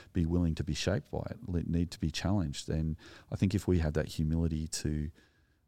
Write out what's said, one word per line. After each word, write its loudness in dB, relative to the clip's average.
be 2
willing 4
to -4
be -2
shaped -2
by -4
it, -10
le-, 0
need 0
to -14
be 0
challenged. 0
And 0
I -6
think 2
if 0
we 6
have 2
that 0
humility 0
to, -2